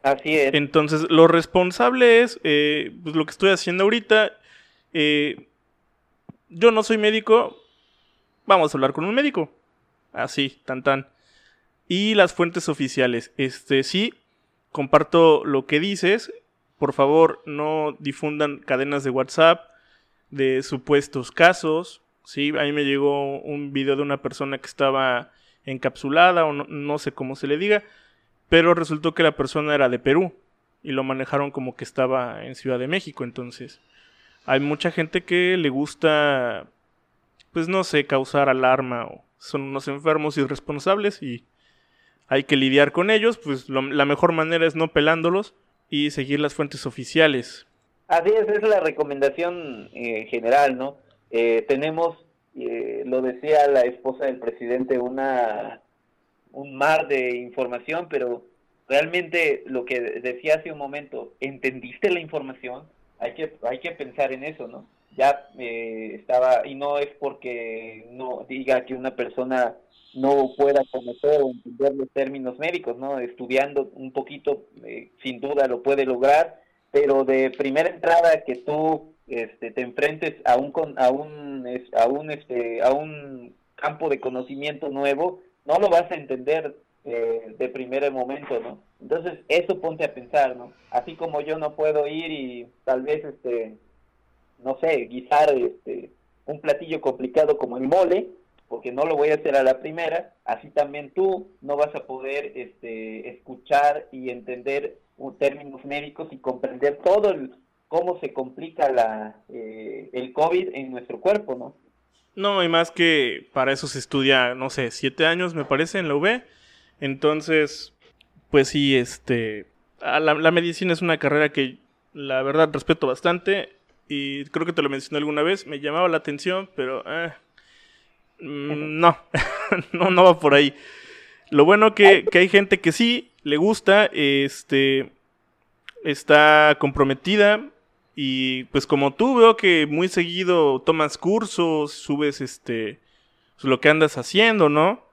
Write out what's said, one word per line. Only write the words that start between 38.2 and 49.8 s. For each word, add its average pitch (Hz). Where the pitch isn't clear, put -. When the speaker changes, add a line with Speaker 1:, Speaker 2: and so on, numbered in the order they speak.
Speaker 2:
alarma, 127
o -
son -
unos 139
enfermos 151
irresponsables, 147
y 123
hay 135
que 143
lidiar 135
con 180
ellos. 220
Pues, 135
lo, 135
la 139
mejor 143
manera 160
es 160
no 160
pelándolos 165
y 147
seguir 143
las 147
fuentes 147
oficiales. 135
Speaker 1:
Así 170
es, 220
es 208
la 202
recomendación, 147